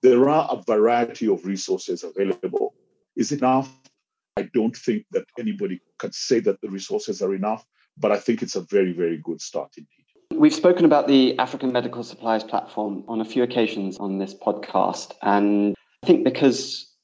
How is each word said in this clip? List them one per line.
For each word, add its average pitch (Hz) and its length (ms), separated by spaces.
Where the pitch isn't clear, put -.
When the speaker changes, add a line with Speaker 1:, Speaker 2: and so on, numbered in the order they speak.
Speaker 1:
there 127 280
are 156 220
a 110 120
variety 117 640
of 90 180
resources 95 600
available. 92 720
Is 123 160
it 143 60
enough? 131 300
I 101 60
don't 117 220
think 110 340
that - 140
anybody 101 420
can 98 140
say - 280
that 98 200
the 107 80
resources 98 520
are 98 140
enough, 104 320
but 104 140
I 101 60
think 113 240
it's - 120
a 98 60
very, 92 320
very 85 260
good 78 220
start - 360
indeed. - 640
Speaker 2:
We've 151 140
spoken 180 300
about 143 240
the 135 300
African 131 340
Medical 123 320
Supplies 113 400
Platform 104 640
on 110 120
a 110 40
few 123 180
occasions 110 560
on 98 200
this 95 160
podcast. - 760
And 104 520
I - 20
think 170 180
because - 640